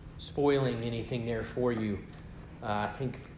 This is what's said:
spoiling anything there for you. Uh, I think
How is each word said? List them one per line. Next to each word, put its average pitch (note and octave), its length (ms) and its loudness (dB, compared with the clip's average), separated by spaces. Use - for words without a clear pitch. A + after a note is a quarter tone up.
spoiling C3+ 640 4
anything A#2 420 -2
there A2+ 180 0
for B2 280 2
you. G#2+ 260 2
Uh, A#2+ 60 -6
I G#2 280 2
think B2 240 -2